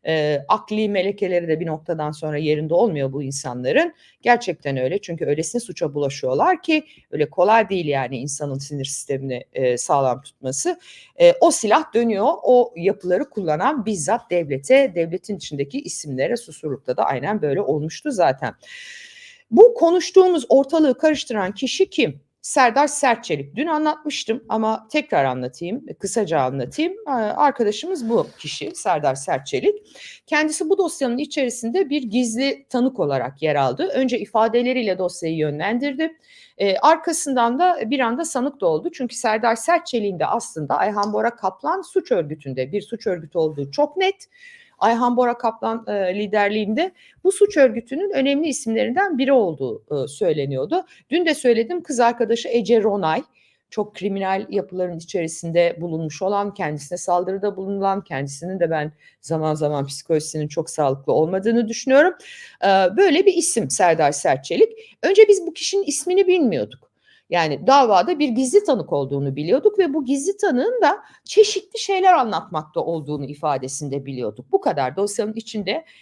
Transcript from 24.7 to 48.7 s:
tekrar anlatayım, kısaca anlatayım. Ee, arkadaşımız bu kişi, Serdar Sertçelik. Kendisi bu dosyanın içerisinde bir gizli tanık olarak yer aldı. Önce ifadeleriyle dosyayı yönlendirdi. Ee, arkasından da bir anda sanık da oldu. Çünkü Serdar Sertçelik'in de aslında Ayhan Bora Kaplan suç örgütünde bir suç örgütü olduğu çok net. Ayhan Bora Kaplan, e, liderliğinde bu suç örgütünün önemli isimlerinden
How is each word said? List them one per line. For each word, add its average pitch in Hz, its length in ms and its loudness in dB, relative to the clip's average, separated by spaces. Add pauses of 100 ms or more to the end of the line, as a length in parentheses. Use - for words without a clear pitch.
tekrar 233 340 0
anlatayım, 131 600 -6 (120)
kısaca 185 420 -2
anlatayım. 135 520 -2
Ee, 415 180 -12
arkadaşımız 247 960 -2
bu 214 180 0 (120)
kişi, - 360 -10
Serdar 151 400 -2
Sertçelik. 143 840 -4 (300)
Kendisi 311 420 -2
bu 392 100 2
dosyanın 262 400 -2
içerisinde 262 720 -2
bir 285 120 0
gizli 247 640 -2
tanık 254 320 0
olarak 139 420 -2
yer 151 120 0
aldı. 139 400 0
Önce 254 240 0
ifadeleriyle 226 800 0
dosyayı 165 380 -4
yönlendirdi. 233 800 -2 (420)
Ee, 196 180 0
arkasından 285 800 2
da 359 280 2
bir 269 140 -2
anda 247 240 -2
sanık 277 360 -4
da 190 60 0
oldu. 165 260 0
Çünkü - 240 -8
Serdar 226 400 0
Sertçelik'in 226 600 -2
de 170 80 0
aslında 160 500 -4
Ayhan 208 360 -2
Bora 220 240 -2
Kaplan 294 460 -4
suç - 300 -4
örgütünde 147 600 -4
bir 208 100 -4
suç 214 240 -12
örgütü 175 320 -4
olduğu 143 320 -4
çok 294 260 -2
net. 381 320 -2 (540)
Ayhan 233 340 2
Bora 240 220 2
Kaplan, 226 500 -4
e, 196 300 -2
liderliğinde 214 760 0 (320)
bu 381 80 4
suç 403 240 2
örgütünün 262 540 2
önemli 277 380 0
isimlerinden 240 720 -2